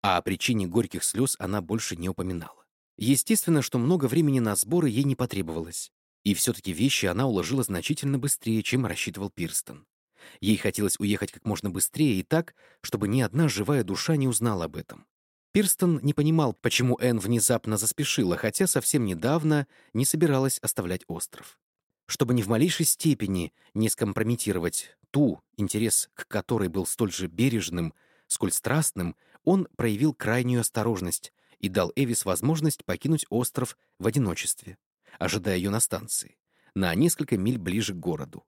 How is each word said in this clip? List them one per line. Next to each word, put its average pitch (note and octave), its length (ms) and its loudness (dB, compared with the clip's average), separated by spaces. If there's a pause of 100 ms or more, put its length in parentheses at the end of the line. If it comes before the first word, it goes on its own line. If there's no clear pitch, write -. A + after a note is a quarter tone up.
А F#2+ 140 4
о E2+ 40 0
причине G2 460 0
горьких F#2 360 0
слёз B2+ 360 0
она F#2+ 220 -4
больше G2 340 -4
не F2 120 -6
упоминала. F2+ 540 -6 (360)
Естественно, D3 640 2
что - 180 -2
много C#3+ 260 2
времени C#3 340 2
на A2 160 2
сборы D3+ 340 2
ей C3+ 140 0
не C#3 120 2
потребовалось. E2+ 760 -4 (320)
И G2+ 100 2
всё-таки - 380 -2
вещи B2 340 2
она G2+ 220 2
уложила A2 360 0
значительно C#3 540 -2
быстрее, A2+ 460 0
чем B2+ 220 0
рассчитывал F#2+ 440 -4
Пирстон. - 560 -8 (540)
Ей G2+ 180 2
хотелось G2+ 420 0
уехать G2+ 320 -2
как - 140 -20
можно G#2 240 -2
быстрее F#2+ 500 0
и - 40 -4
так, E3 320 0 (260)
чтобы G#2 260 -2
ни B2 140 2
одна B2 280 2
живая G#2+ 340 0
душа G2 320 0
не C3+ 120 2
узнала A2 380 0
об D#2 120 -10
этом. - 280 -14 (460)
Пирстон F#3 500 2
не C#3+ 120 2
понимал, D3+ 400 4
почему B2 460 0
Энн B2 200 2
внезапно A2 580 2
заспешила, A2 600 0
хотя A2+ 280 0
совсем C3+ 400 0
недавно C#3+ 640 0 (260)
не B2 120 2
собиралась C#3 540 2
оставлять F2+ 480 -4
остров. - 520 -12 (480)
Чтобы B2 260 0
ни A#2+ 80 2
в F#2+ 60 -4
малейшей C#3+ 380 2
степени F#2+ 680 0 (200)
не G#2+ 160 0
скомпрометировать G#2 1080 -2 (140)
ту, C#3 300 2 (140)
интерес G#2+ 600 0
к - 120 -14
которой G2+ 420 -2
был F2 180 -2
столь G2+ 240 -2
же F#2 160 -6
бережным, F2 680 -2 (340)
сколь - 240 -2
страстным, A#2 640 -2 (280)
он F#3 320 4
проявил A#2+ 380 0
крайнюю A#2+ 480 0
осторожность G#2+ 680 -2 (280)
и G2+ 100 -2
дал F#2 260 0
Эвис B2 300 0
возможность D3 580 0
покинуть - 460 -2
остров - 480 -2 (220)
в - 80 0
одиночестве, G#2+ 720 -2 (420)
ожидая F#2 380 0
её F#2 120 0
на G#2+ 100 0
станции, - 580 -4 (360)
на F#2 220 0
несколько C#3+ 420 2
миль A2 220 -2
ближе F#2+ 340 -2
к F2+ 40 -8
городу. D#2+ 500 -6